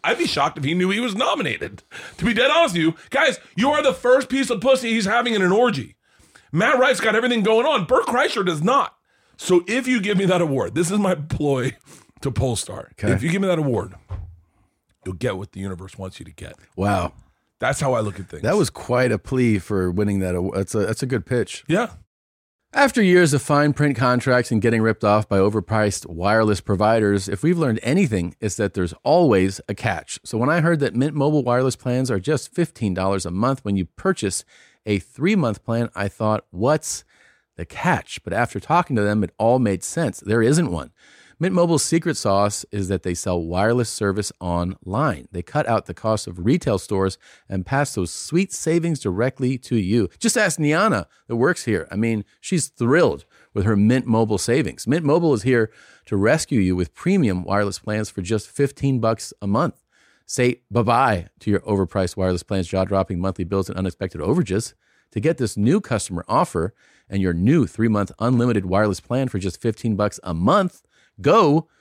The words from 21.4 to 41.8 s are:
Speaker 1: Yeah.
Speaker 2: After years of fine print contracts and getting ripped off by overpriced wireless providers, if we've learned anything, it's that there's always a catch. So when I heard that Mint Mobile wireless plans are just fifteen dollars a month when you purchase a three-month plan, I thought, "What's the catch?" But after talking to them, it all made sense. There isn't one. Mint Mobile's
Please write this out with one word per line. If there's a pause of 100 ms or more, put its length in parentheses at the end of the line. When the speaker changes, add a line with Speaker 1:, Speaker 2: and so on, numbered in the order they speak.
Speaker 1:
Yeah. (840)
Speaker 2:
After
years
of
fine
print
contracts
and
getting
ripped
off
by
overpriced
wireless
providers,
if
we've
learned
anything,
it's
that
there's (100)
always
a
catch.
So
when
I
heard
that
Mint
Mobile
wireless
plans
are
just
fifteen
dollars
a
month
when
you
purchase (420)
a
three-month
plan,
I
thought,
"What's (520)
the
catch?"
But
after
talking
to
them,
it
all
made
sense.
There
isn't
one. (500)
Mint
Mobile's